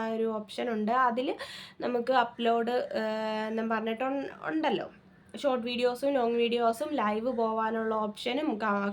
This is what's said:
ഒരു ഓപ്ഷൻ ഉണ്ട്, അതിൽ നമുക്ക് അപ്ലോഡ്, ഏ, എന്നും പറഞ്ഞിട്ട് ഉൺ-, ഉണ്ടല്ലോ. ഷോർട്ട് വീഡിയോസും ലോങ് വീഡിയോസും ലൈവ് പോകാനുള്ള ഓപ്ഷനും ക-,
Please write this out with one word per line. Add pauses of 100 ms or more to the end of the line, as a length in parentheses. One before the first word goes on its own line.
(180)
ഒരു (120)
ഓപ്ഷൻ
ഉണ്ട്, (160)
അതിൽ (560)
നമുക്ക് (100)
അപ്ലോഡ്, (260)
ഏ, (460)
എന്നും
പറഞ്ഞിട്ട്
ഉൺ-, (200)
ഉണ്ടല്ലോ. (540)
ഷോർട്ട്
വീഡിയോസും
ലോങ്
വീഡിയോസും (100)
ലൈവ് (100)
പോകാനുള്ള (120)
ഓപ്ഷനും (140)
ക-,